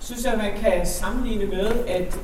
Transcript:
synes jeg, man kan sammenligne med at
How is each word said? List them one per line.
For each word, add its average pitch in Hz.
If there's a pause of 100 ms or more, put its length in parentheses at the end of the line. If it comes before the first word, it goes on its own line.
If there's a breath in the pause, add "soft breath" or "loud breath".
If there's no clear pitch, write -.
synes 233
jeg, 220
man 202
kan 180
sammenligne 196
med 196
at 180